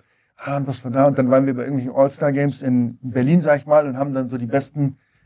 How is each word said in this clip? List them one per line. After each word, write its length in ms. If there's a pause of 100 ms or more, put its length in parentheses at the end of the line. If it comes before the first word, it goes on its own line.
(360)
ah, 200
und 100
was 160
war 80
da? 160
Und 120
dann 120
waren 160
wir 80
bei 100
irgendwelchen 300
All-Star-Games 680
in 400
Berlin, 400
sag 180
ich 60
mal, 200
und 120
haben 160
dann 160
so 80
die 80
besten 520 (280)